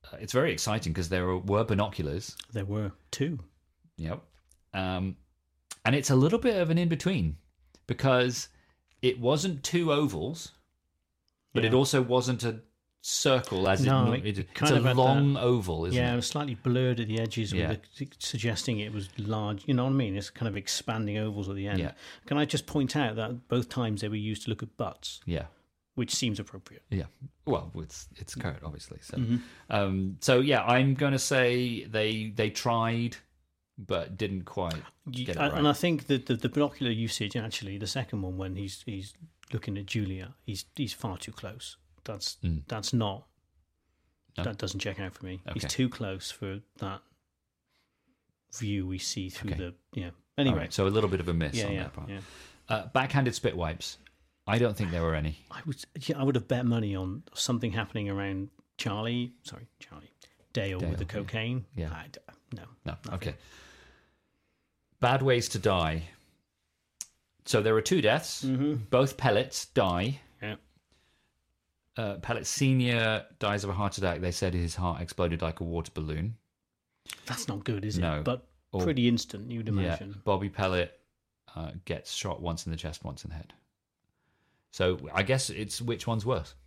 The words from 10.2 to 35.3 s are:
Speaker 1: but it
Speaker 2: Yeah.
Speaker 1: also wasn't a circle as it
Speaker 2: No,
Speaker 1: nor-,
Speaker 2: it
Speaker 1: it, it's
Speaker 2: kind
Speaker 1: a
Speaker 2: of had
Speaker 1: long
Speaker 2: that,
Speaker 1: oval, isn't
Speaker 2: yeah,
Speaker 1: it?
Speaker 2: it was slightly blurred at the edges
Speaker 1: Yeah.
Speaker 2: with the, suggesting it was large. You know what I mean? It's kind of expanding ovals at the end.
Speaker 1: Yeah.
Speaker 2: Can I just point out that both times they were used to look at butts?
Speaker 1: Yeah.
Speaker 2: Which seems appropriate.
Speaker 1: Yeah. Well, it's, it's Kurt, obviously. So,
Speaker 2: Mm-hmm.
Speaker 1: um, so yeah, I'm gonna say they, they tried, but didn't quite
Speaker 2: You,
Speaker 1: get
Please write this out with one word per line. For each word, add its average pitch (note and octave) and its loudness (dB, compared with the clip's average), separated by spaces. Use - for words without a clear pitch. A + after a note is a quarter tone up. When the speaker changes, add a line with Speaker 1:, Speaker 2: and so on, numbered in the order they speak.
Speaker 1:
but A2+ 4
it G#2+ 4
Speaker 2:
Yeah. B2+ 8
Speaker 1:
also C3+ 4
wasn't B2 2
a A2+ -4
circle A#2 2
as G2 6
it C3 6
Speaker 2:
No, C3 6
Speaker 1:
nor-, A2 4
Speaker 2:
it - -4
Speaker 1:
it, G2+ -2
it's F#2 -6
Speaker 2:
kind D3+ 4
Speaker 1:
a B2 6
Speaker 2:
of A#2 6
had B2+ 6
Speaker 1:
long C#3 6
Speaker 2:
that, - 0
Speaker 1:
oval, F#2 2
isn't G#2+ 2
Speaker 2:
yeah, B2 4
Speaker 1:
it? A#2+ 2
Speaker 2:
it A#2+ 2
was A#2+ -2
slightly D3 -2
blurred B2+ 2
at A2+ -2
the A2 0
edges A2 0
Speaker 1:
Yeah. E2+ 2
Speaker 2:
with G#2+ -2
the, C#3 -8
suggesting A2 -2
it G#2+ -6
was G2+ -6
large. G#2 -2
You C#3+ 2
know B2 4
what C3+ 2
I - 2
mean? A2+ 2
It's G2+ -6
kind - -4
of G2+ -2
expanding G#2+ -2
ovals G#2 -2
at G2 -4
the G2 -4
end. G2 0
Speaker 1:
Yeah. D#2+ -2
Speaker 2:
Can D3 0
I D3 4
just C#3 -2
point C#3 0
out A#2 0
that A#2+ -6
both B2 0
times A2 -2
they G#2+ -4
were G#2+ -4
used G#2+ -4
to - -4
look G#2+ -4
at A2+ -12
butts? - -8
Speaker 1:
Yeah. E2+ -2
Speaker 2:
Which B2 -2
seems G#2+ -2
appropriate. - -14
Speaker 1:
Yeah. F#2+ 0
Well, E2+ -2
it's, - -12
it's - -14
Kurt, C#2+ -6
obviously. - -12
So, - -8
Speaker 2:
Mm-hmm. A#2+ 2
Speaker 1:
um, F#2+ 0
so C3 6
yeah, C3+ 4
I'm B2+ 6
gonna C#3 2
say B2 2
they, A2 0
they A2 2
tried, A#2 0
but F#2+ -4
didn't F#2+ -2
quite E2+ -4
Speaker 2:
You, B2 -6
Speaker 1:
get E3 -4